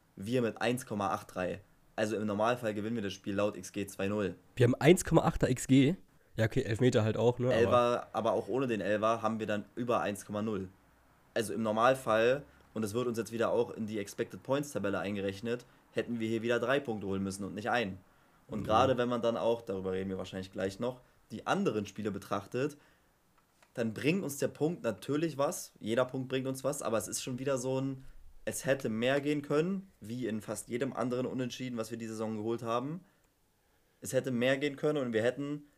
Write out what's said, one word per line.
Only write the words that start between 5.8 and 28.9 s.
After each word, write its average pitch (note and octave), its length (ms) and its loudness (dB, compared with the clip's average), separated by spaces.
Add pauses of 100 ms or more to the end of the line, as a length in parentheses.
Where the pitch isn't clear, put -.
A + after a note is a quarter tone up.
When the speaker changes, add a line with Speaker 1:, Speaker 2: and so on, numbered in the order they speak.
Speaker 2:
Ja, A2+ 80 4
okay, B2 180 0
Elfmeter A#2 400 4
halt A2 140 2
auch, A#2+ 200 4
ne, B2 100 0
aber B2 80 4
Speaker 1:
Elfer, A#2+ 580 4
aber A2 180 2
auch G2 160 0
ohne B2+ 180 0
den A2+ 140 0
Elfer G#2+ 420 2
haben A2 200 0
wir G#2 60 -2
dann G#2 180 -2 (100)
über A#2 240 0
eins F#2+ 260 -4
Komma G#2 160 -4
null. G2 280 -4 (640)
Also G#2 200 -2
im A2+ 80 -2
Normalfall, A#2 840 4 (300)
und A2 100 -4
es G#2 100 -4
wird B2 140 0
uns A2+ 100 -2
jetzt A2 160 -4
wieder A2 180 2
auch A#2 200 2
in A2 160 -6
die G#2+ 120 -4
Expected G2+ 420 -6
Points D3 300 -2
Tabelle G2+ 280 -2
eingerechnet, G2+ 640 -4 (260)
hätten A2+ 300 -4
wir A2 80 0
hier A2+ 120 0
wieder A#2 180 2
drei B2+ 200 2
Punkte G#2+ 280 -4
holen G2 140 0
müssen G2 220 -4
und F2 100 -6
nicht G#2+ 160 -4
einen. G#2+ 280 0 (500)
Und G#2+ 140 -6
Speaker 2:
Mhm. - 20 -6
Speaker 1:
gerade A#2 340 4
wenn B2 120 2
man A#2+ 120 -2
dann A#2 160 2
auch, A2+ 240 0
darüber F#2+ 300 -4
reden F#2+ 180 -2
wir F#2+ 80 -4
wahrscheinlich F#2+ 340 -8
gleich G2 280 -4
noch, B2+ 220 -4 (300)
die - 160 -10
anderen C3 380 0
Spiele G#2+ 260 -6
betrachtet, G2+ 680 -4 (960)
dann A2+ 200 -2
bringt D#3+ 300 0
uns C#3 140 -6
der C3 120 0
Punkt D#3+ 340 -2
natürlich C#3 540 -2
was. D3 420 -2
Jeder A2+ 240 2
Punkt C3 240 -4
bringt C3 200 -2
uns C3 180 -4
was, D3 160 -2
aber A2 160 0
es G#2 100 -2
ist - 160 -6
schon B2+ 160 -6
wieder C3+ 180 0
so C3 220 -2
ein, C3+ 240 -4 (400)
es - 220 -6
hätte C3+ 240 2
mehr B2 320 2